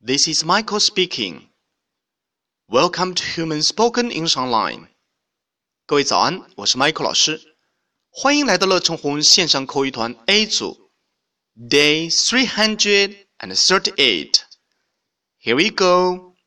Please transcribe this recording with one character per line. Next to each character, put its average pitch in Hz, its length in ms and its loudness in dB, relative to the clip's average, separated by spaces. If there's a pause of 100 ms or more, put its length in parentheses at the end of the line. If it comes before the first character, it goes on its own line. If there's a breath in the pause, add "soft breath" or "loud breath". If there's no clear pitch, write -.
This 131 280 0
is 160 160 -4
Michael 208 340 0
speaking. 160 680 -4 (1200)
Welcome 175 480 2
to - 80 -6
Human 160 360 -4
Spoken 233 520 0
English 160 240 -2
Online. 110 500 -2 (1000)
各 151 120 0
位 143 80 2
早 98 160 2
安， 143 340 0
我 101 100 -12
是 123 140 0
Michael 147 240 0
老 123 100 -2
师。 - 280 -2 (720)
欢 285 280 0
迎 294 80 0
来 202 100 2
到 190 120 0
乐 190 100 4
成 165 180 -2
红 147 240 -4
线 156 280 4
上 135 180 0
口 139 180 -2
语 135 60 -2
团 117 240 -6 (120)
A 208 200 2
组， - 460 -8 (640)
Day 147 520 2
three 233 380 0
hundred 202 800 0 (120)
and 92 180 -8
thirty-eight。 131 840 2 (1000)
Here 120 160 -2
we 208 180 0
go. 180 600 0 (100)